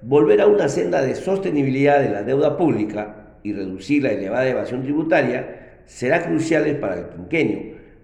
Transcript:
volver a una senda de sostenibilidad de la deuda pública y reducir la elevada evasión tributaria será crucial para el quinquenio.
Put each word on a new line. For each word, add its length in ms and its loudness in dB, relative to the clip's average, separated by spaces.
volver 400 4
a 60 6
una 220 4
senda 320 0
de 140 -2
sostenibilidad 840 2
de 100 2
la 140 -4
deuda 320 0
pública 840 -4
y 100 -8
reducir 520 -2
la 80 0
elevada 360 -2
evasión 360 -4
tributaria 1000 -2
será 380 -2
crucial 400 0
para 220 -4
el 100 -12
quinquenio. 720 -4